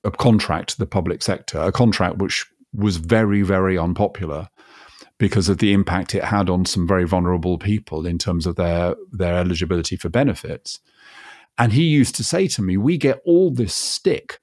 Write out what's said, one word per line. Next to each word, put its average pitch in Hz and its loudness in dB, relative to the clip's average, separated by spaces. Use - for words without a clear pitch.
a 104 -2
contract 107 2
to - -8
the - -2
public 87 -2
sector, - -4
a 87 0
contract 104 2
which - -4
was 101 0
very, 101 2
very 95 2
unpopular 87 -2
because 98 2
of 95 2
the 101 2
impact 98 0
it - -2
had 101 0
on 90 0
some 87 -2
very 92 4
vulnerable 87 0
people 87 -4
in 85 -2
terms 87 -2
of 87 -4
their, 87 0
their 90 -2
eligibility 87 -2
for 82 -8
benefits. 110 -4
And 117 2
he 147 4
used 147 4
to 120 -6
say 180 0
to - -4
me, 92 0
"We 143 2
get 135 0
all 175 4
this 120 -2
stick - -4